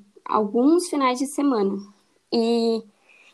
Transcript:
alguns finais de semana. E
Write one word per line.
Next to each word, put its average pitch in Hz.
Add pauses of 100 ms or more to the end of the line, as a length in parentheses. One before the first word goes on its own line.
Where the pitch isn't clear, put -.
(260)
alguns 240
finais 254
de 269
semana. 220 (540)
E 226 (500)